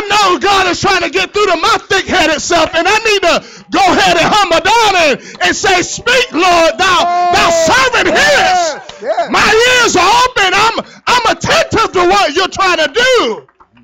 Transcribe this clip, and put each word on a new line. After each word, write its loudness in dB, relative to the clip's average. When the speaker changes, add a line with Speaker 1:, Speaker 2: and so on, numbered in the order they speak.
Speaker 1:
know 0
God 0
is -2
trying 0
to -4
get -4
through 2
to 0
my 0
thick-headed -2
self, -2
and -2
I 2
need 0
to -2
go -2
ahead 2
and 0
humble 2
down 2
and, -6
and 0
say, 0
"Speak, -2
Lord, 2
thou, 0
thou 0
Speaker 2:
Oh, 2
Speaker 1:
servant 0
Speaker 2:
yes, 2
Speaker 1:
hearest." -16
Speaker 2:
yes. -4
Speaker 1:
My 2
ears 0
are 2
open. 0
I'm, -2
I'm 0
attentive -2
to 0
what 2
you're 0
trying -2
to -2
do 0